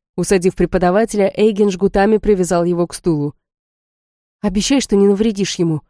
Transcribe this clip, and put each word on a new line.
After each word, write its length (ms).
Усадив 400
преподавателя, 800
Эйген 360
жгутами 480
привязал 460
его 220
к 60
стулу. 420
«Обещай, 400
что 120
не 120
навредишь 480
ему», 360